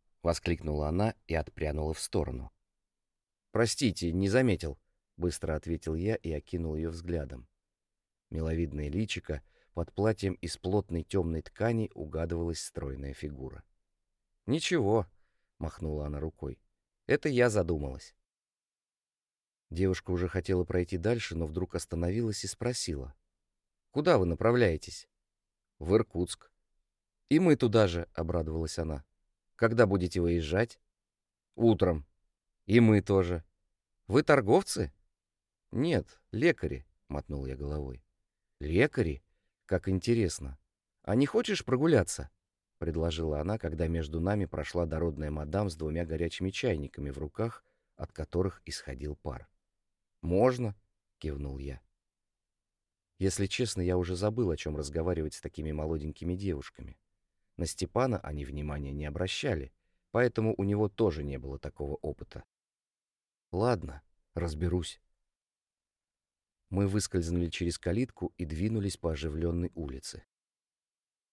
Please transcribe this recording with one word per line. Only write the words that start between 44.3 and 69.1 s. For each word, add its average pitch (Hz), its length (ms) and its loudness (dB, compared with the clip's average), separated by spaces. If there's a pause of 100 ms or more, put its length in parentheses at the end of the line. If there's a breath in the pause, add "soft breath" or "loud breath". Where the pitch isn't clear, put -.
прошла 78 420 -4
дородная 76 420 -2
мадам 76 400 -2
с 78 60 -8
двумя 80 320 -2
горячими 82 420 -4
чайниками 73 640 -4
в 67 80 -10
руках, 90 440 -6 (320)
от - 160 -10
которых 87 540 -4
исходил 71 500 -10
пар. 64 320 -10 (760)
"Можно", — 113 520 2 (440)
кивнул 69 400 -6
я. 67 220 -10 (1400)
Если 98 260 2
честно, 101 360 -2
я 90 140 2
уже 90 200 0
забыл, 107 340 0
о 78 80 0
чем 78 180 -6
разговаривать 78 600 -2
с - 60 -14
такими 78 300 -6
молоденькими 76 640 -4
девушками. 85 640 -8 (580)
На 85 120 -4
Степана 113 540 0
они 73 240 -8
внимания 73 460 -6
не 73 140 -6
обращали, 78 640 -4 (380)
поэтому 113 480 2
у 98 60 0
него 104 260 2
тоже 78 340 2
не 69 140 -6
было 67 220 -10
такого 71 380 -8
опыта. - 460 -10 (1080)
"Ладно, 87 500 0 (320)
разберусь". 85 640 -2 (1700)
Мы 98 180 2
выскользнули 87 640 0
через 85 300 -4
калитку 95 580 -2
и 90 80 -6
двинулись 98 500 -2
по 82 160 -2